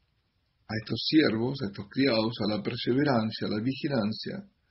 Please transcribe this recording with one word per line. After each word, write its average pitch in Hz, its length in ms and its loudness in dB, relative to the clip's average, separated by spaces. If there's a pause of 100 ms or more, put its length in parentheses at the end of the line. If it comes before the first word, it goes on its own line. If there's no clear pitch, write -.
(680)
a 110 60 -6 (100)
estos - 240 -4
siervos, 127 560 4
a - 80 -4
estos - 180 -12
criados, 117 540 2
a 104 140 0
la 95 40 -2
perseverancia, 120 880 0
a 101 40 -2
la 104 120 -2
vigilancia, 131 800 -4 (280)